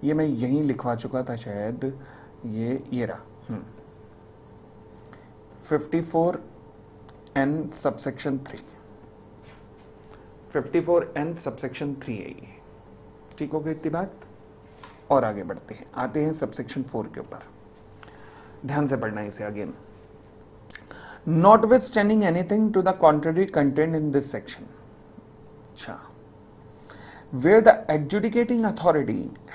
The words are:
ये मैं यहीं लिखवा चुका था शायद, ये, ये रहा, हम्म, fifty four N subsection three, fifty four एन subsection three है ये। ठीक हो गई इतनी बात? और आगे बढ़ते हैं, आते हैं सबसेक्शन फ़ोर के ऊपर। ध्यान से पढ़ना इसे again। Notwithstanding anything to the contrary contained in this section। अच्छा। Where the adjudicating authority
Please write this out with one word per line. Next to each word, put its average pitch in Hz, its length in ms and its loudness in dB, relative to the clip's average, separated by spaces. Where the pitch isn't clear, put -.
ये 147 100 2
मैं 156 100 2
यहीं 131 380 0
लिखवा 127 320 -2
चुका 127 280 -4
था 120 140 -6
शायद, 113 480 -6
ये, 117 460 -4
ये 120 140 -2
रहा, 92 140 -8
हम्म, 110 140 -8
fifty 151 340 0
four 165 400 0
N 143 400 0
subsection 135 640 -4
three, - 100 -14
fifty 156 280 0
four 170 360 2
एन 160 180 -4
subsection 139 600 -8
three 117 120 -6
है 95 140 -12
ये। - 260 -18
ठीक 151 140 -6
हो 156 80 -2
गई 156 100 -6
इतनी 156 200 -4
बात? 180 380 -8
और 135 140 6
आगे 104 180 -2
बढ़ते - 320 -10
हैं, - 120 -18
आते 123 280 -2
हैं 156 100 0
सबसेक्शन 131 480 -6
फ़ोर 123 320 -6
के - 60 -10
ऊपर। - 260 -14
ध्यान 147 200 0
से 131 100 0
पढ़ना 107 260 -4
इसे 104 220 -10
again। 104 280 -8
Notwithstanding 220 800 6
anything 185 480 2
to 190 100 4
the 185 180 4
contrary 160 460 6
contained 151 500 2
in 151 160 0
this 139 220 0
section। - 300 -12
अच्छा। - 280 -12
Where 208 160 8
the - 140 10
adjudicating 220 680 0
authority 165 560 2